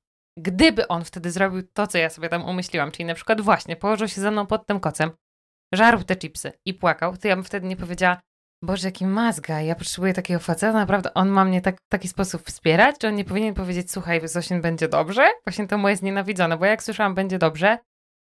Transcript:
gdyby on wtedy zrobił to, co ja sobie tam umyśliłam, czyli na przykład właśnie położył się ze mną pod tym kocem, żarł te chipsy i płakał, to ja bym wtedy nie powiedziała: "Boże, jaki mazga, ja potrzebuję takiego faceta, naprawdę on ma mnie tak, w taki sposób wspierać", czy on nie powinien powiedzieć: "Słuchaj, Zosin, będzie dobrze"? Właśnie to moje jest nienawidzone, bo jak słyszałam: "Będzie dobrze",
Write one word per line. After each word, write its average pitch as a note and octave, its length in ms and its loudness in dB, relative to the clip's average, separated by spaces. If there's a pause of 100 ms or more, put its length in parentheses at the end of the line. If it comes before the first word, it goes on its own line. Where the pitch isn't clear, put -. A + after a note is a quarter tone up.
(380)
gdyby G3+ 500 2
on E3+ 160 -2
wtedy F3 280 -8
zrobił F#3 320 0
to, G3+ 240 -4
co F#3 100 -2
ja E3 120 2
sobie E3 200 -8
tam E3+ 160 -2
umyśliłam, F3+ 460 -4
czyli - 140 -10
na E3 80 -4
przykład G#3+ 280 -2
właśnie G3 340 2
położył G#3 320 -2
się G3 140 -8
ze G#3 100 0
mną G#3 160 -2
pod A3 180 -2
tym G3+ 140 -2
kocem, D#3+ 320 -2 (640)
żarł G#3+ 300 6
te - 120 -2
chipsy D#3 360 -10 (140)
i F#3+ 80 -6
płakał, F3+ 440 0
to G#3+ 100 -4
ja F#3+ 80 4
bym F#3 100 -4
wtedy F#3 220 -6
nie F#3 100 -6
powiedziała: F3+ 440 0 (420)
"Boże, F#3 240 -2
jaki F#3 180 -4
mazga, F#3+ 560 0
ja D#3+ 140 -2
potrzebuję F3+ 380 -2
takiego F3+ 260 -2
faceta, F#3+ 340 0
naprawdę G3 400 0
on F#3+ 160 2
ma G3 160 4
mnie F#3 160 2
tak, F#3 140 0
w - 140 -20
taki F#3+ 180 -2
sposób F#3 380 -4
wspierać", G#3 540 4
czy - 80 -2
on G#3+ 80 0
nie G3+ 100 -2
powinien G#3 280 -2
powiedzieć: F3+ 380 -4
"Słuchaj, E3 360 -2
Zosin, F3 340 -2
będzie E3 260 0
dobrze"? D#3+ 380 4 (200)
Właśnie G3+ 220 -4
to G#3 100 0
moje G3+ 160 4
jest G3 100 -4
nienawidzone, F#3+ 540 0
bo F3 80 0
jak G#3+ 180 2
słyszałam: G3+ 320 -2
"Będzie F#3+ 220 -2
dobrze", F3+ 400 2 (440)